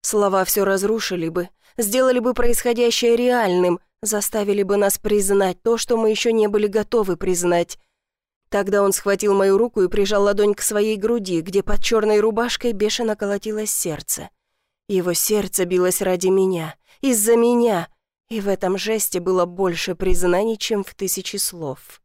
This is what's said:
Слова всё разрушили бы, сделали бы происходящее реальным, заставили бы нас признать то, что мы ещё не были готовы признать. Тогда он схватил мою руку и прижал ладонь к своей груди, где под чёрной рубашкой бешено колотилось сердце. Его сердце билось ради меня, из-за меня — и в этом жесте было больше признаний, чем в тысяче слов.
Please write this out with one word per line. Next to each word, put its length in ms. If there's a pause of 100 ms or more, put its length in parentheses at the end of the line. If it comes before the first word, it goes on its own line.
Слова 440
всё 200
разрушили 640
бы, 200 (280)
сделали 420
бы 140
происходящее 800
реальным, 640 (220)
заставили 640
бы 140
нас 200
признать 640
то, 160
что 200
мы 120
ещё 220
не 160
были 200
готовы 500
признать. 600 (720)
Тогда 320
он 120
схватил 420
мою 240
руку 220
и 80
прижал 340
ладонь 320
к 60
своей 340
груди, 460
где 200
под 220
чёрной 360
рубашкой 520
бешено 440
колотилось 560
сердце. 580 (580)
Его 260
сердце 520
билось 360
ради 280
меня, 460 (260)
из-за 340
меня — 540 (400)
и 120
в 60
этом 300
жесте 420
было 260
больше 500
признаний, 640
чем 260
в 100
тысяче 460
слов. 640